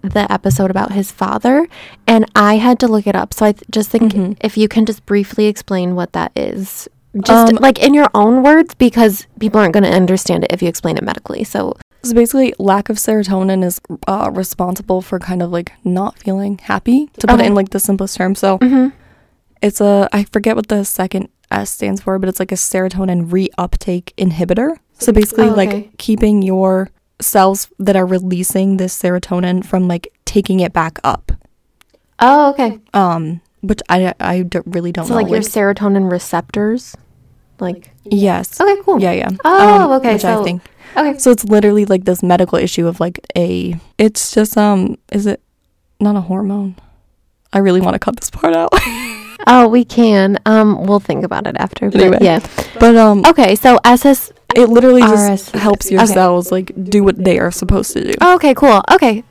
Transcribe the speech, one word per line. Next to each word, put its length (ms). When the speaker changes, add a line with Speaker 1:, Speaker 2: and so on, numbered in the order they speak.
Speaker 1:
the 300
episode 400
about 220
his 180
father, 560
and 180
I 220
had 220
to 80
look 200
it 80
up. 180
So 140
I 60
th-, 160
just 200
think 240
Speaker 2:
Mm-hmm. 280
Speaker 1:
if 160
you 100
can 180
just 200
briefly 420
explain 480
what 180
that 220
is. 520
Just, 320
Speaker 2:
Um, 60
Speaker 1:
like, 200
in 140
your 200
own 300
words, 320
because 500
people 200
aren't 140
gonna 160
understand 560
it 80
if 80
you 80
explain 280
it 60
medically, 400
so. 300
Speaker 2:
So 100
basically, 460
lack 300
of 80
serotonin 640
is, 180
uh, 240
responsible 680
for 180
kind 220
of, 100
like, 220
not 360
feeling 440
happy, 440
to 100
put 40
it 100
Speaker 1:
Okay. 60
Speaker 2:
in, 80
like, 160
the 80
simplest 360
term. 200
So 240
Speaker 1:
Mm-hmm. 300
Speaker 2:
it's 200
a, 320
I 100
forget 320
what 140
the 160
second 420
S 200
stands 280
for, 200
but 100
it's, 100
like, 140
a 20
serotonin 720
reuptake 880
inhibitor. 600
So 140
basically, 380
Speaker 1:
Oh, 60
Speaker 2:
like, 140
Speaker 1:
okay. 280
Speaker 2:
keeping 440
your 480
cells 480
that 180
are 80
releasing 720
this 200
serotonin 680
from, 240
like, 240
taking 360
it 100
back 320
up. 300
Speaker 1:
Oh, 320
okay. 280
Speaker 2:
Um, 480
which 280
I, 320
I 220
d-, 220
really 280
don't 120
Speaker 1:
So, 100
Speaker 2:
know, 60
Speaker 1:
like, 80
your 120
Speaker 2:
like 100
Speaker 1:
serotonin 580
receptors? 880
Like 320
Speaker 2:
Yes. 560
Speaker 1:
Okay, 240
cool. 160
Speaker 2:
Yeah, 100
yeah. 180
Speaker 1:
Oh, 400
Speaker 2:
Um, 160
Speaker 1:
okay, 140
Speaker 2:
which 100
I 120
Speaker 1:
so 100
Speaker 2:
think 160
Speaker 1:
Okay. 220
Speaker 2:
So 100
it's 160
literally, 400
like, 200
this 180
medical 340
issue 300
of, 120
like, 200
a, 400
it's 320
just, 260
um, 400
is 160
it 120
not 160
a 60
hormone? 540
I 60
really 220
wanna 180
cut 200
this 100
part 260
out. 220
<laughs> 60
Speaker 1:
Oh, 220
we 160
can. 600
Um, 400
we'll 140
think 240
about 240
it 100
after, 320
but 120
Speaker 2:
Anyway. 200
Speaker 1:
yeah. 180
Speaker 2:
But, 180
um, 280
Speaker 1:
Okay, 300
so 300
S 200
S, 260
Speaker 2:
it 140
literally 340
just 120
Speaker 1:
R 20
S. 200
Speaker 2:
helps 380
your 120
Speaker 1:
Okay. 120
Speaker 2:
cells, 380
like, 220
do 160
what 180
they 160
are 100
supposed 440
to 100
do. 180
Speaker 1:
Okay, 320
cool. 280
Okay. 400